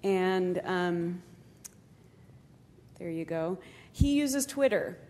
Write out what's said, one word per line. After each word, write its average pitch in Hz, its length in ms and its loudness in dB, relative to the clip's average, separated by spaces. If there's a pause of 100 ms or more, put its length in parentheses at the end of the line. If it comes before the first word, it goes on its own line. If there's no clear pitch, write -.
And, 185 580 2
um, 175 580 -2 (1800)
there 175 140 -10
you 165 140 -6
go. 165 320 -4 (340)
He 285 220 4
uses 277 320 2
Twitter 214 520 0 (120)